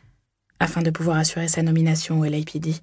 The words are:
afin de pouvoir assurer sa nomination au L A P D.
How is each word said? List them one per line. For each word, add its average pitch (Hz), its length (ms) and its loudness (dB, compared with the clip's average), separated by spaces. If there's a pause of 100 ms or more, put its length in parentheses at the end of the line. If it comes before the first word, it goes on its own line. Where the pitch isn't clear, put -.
(600)
afin 170 240 0
de 160 80 2
pouvoir 165 260 0
assurer 165 300 -2
sa 160 160 0
nomination 160 560 2
au 156 60 2
L 147 100 -2
A 151 80 -2
P 156 160 -8
D. 160 240 -2